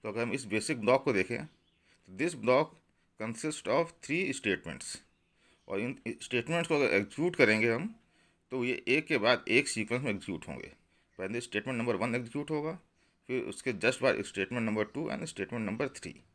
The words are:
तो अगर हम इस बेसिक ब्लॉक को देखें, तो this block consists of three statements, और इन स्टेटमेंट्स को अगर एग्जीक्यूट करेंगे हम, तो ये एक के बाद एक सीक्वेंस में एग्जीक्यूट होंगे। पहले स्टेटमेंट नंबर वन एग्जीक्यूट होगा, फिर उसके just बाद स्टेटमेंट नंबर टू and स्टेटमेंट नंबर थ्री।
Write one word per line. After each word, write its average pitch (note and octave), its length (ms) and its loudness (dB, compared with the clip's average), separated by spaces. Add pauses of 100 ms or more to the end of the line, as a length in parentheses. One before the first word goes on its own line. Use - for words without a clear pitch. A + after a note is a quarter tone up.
तो A2 60 -6
अगर A2 140 -2
हम A#2 100 0
इस B2+ 120 -2
बेसिक A2 360 -2
ब्लॉक B2 240 4
को C#3 80 2
देखें, A2+ 340 0
तो - 680 -20
this D#3 200 -2
block B2+ 300 4 (560)
consists A#2 460 -6
of D3+ 180 2 (180)
three D#3+ 380 -2
statements, - 560 -2 (680)
और G2 120 -4
इन B2 280 -6
स्टेटमेंट्स D#3 600 -2
को D#3+ 60 4
अगर C#3+ 200 4
एग्जीक्यूट D3+ 420 0
करेंगे A2 360 6
हम, F3 280 -4 (500)
तो B2+ 140 -2
ये B2+ 240 -2
एक D3 180 4
के C#3+ 120 0
बाद A#2 300 4
एक C3+ 200 4
सीक्वेंस A#2 340 -2
में C#3 80 -2
एग्जीक्यूट F#2+ 380 -4
होंगे। B1+ 240 -10 (460)
पहले G2 220 -4
स्टेटमेंट A#2+ 380 -4
नंबर A#2 180 0
वन A2+ 180 0
एग्जीक्यूट B2+ 360 -4
होगा, D#3 280 -4 (480)
फिर B2+ 180 0
उसके - 280 -4
just A2 300 0
बाद A#2 200 4
स्टेटमेंट A2 440 -2
नंबर G#2+ 180 2
टू C#3+ 260 -4
and - 140 -4
स्टेटमेंट A2 420 -6
नंबर A#2 220 -2
थ्री। - 340 -12 (120)